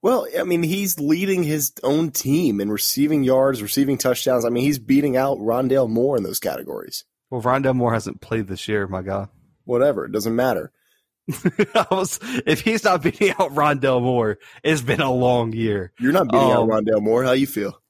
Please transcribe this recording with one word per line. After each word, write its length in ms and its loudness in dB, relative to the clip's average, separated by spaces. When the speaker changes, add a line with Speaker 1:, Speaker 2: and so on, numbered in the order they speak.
Speaker 1:
Well, 240 2
I 40 -2
mean, 200 0
he's 360 -2
leading 440 0
his 300 -2
own 280 0
team 500 0
in 100 -2
receiving 540 0
yards, 360 2
receiving 360 0
touchdowns. 480 0
I 40 0
mean, 140 0
he's 160 0
beating 380 2
out 220 0
Rondale 500 0
Moore 260 2
in 80 0
those 160 -6
categories. 640 -8
Speaker 2:
Well, 120 -6
Rondale 340 2
Moore 160 2
hasn't 300 -4
played 260 -4
this 220 -8
year, 180 -2
my 140 -6
guy. 260 -6
Speaker 1:
Whatever, 420 0
it 60 -12
doesn't 240 -2
matter. 360 -2
Speaker 2:
<laughs> 60 -6
I 160 2
was, 300 -2
if 160 0
he's 220 0
not 180 2
beating 300 0
out 240 -2
Rondale 440 2
Moore, 380 0
it's 180 2
been 200 -2
a 100 0
long 420 2
year. 460 -2
Speaker 1:
You're 120 2
not 180 2
beating 220 4
out 100 4
Speaker 2:
Um, 80 2
Speaker 1:
Rondale 320 2
Moore. 220 2
How 80 2
you 160 2
feel? 420 -6